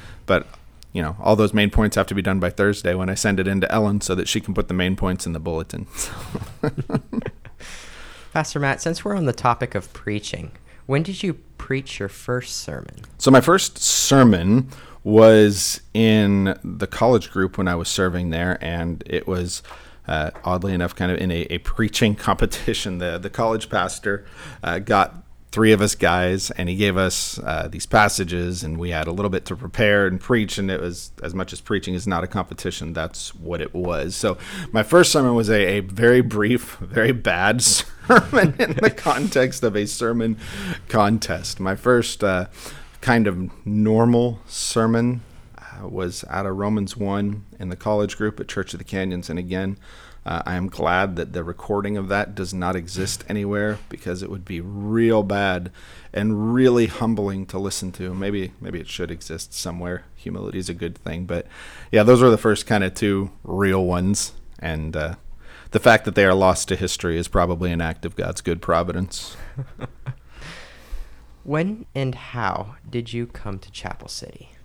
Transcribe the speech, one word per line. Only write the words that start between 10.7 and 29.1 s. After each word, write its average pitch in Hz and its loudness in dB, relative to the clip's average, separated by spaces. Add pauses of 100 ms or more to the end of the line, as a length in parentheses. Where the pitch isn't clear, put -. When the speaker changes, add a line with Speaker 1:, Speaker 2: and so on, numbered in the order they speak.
Speaker 2:
when 143 0
did 185 -8
you 175 -2 (220)
preach - -6
your 98 -4
first - -6
sermon? - -10 (220)
Speaker 1:
So 139 6
my 127 12
first - 2
sermon 120 6 (340)
was 107 8 (120)
in 101 4
the 90 -6
college 113 2
group 95 -2
when 95 0
I 87 0
was 82 -4
serving 90 0
there, 87 -2
and 85 -4
it 85 -4
was, 90 -4 (460)
uh, 78 -2 (120)
oddly 90 -2
enough, 87 -2
kind 92 -2
of 87 -2
in 92 -2
a, 85 -2
a 87 -4
preaching 107 0
<laughs> - -4
competition. 107 0
The, 87 -4
the 92 -8
college 113 -2
pastor, 98 -2 (380)
uh, 85 -2
got 98 2 (300)
three 110 6
of 101 6
us 101 2
guys, 90 2
and 90 -4
he 90 -2
gave 98 2
us, - -2
uh, 80 -4
these 80 -10
passages, 90 2
and 78 -6
we 87 -4
had 80 -2
a 82 -4